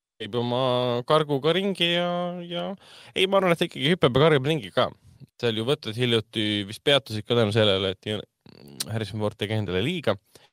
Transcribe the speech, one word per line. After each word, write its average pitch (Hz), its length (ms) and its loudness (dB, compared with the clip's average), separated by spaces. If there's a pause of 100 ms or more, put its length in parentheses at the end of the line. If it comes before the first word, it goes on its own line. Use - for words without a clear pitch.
(220)
Käib 107 160 -8
oma 120 240 0 (420)
karguga 151 540 0
ringi 190 320 -2
ja, 175 180 -2 (380)
ja 175 220 -8 (420)
ei, - 180 0
ma 196 140 2
arvan, 175 160 4
et - 60 -2
ta 170 40 2
ikkagi 143 280 0
hüppab 131 200 2
ja 143 120 6
kargab 143 200 4
ringi 139 240 -4
ka. 113 160 2 (520)
Seal 113 180 -2
ju 113 100 -2
võtted 117 300 -2
hiljuti 117 480 0 (240)
vist - 160 -16
peatusid 127 420 0
ka 120 80 0
tänu 113 160 4
sellele, 98 460 2
et - 960 -12
Harrison 110 260 -6
Ford 104 160 -2
tegi 107 220 -4
endale 92 260 -2
liiga. 143 300 -2 (400)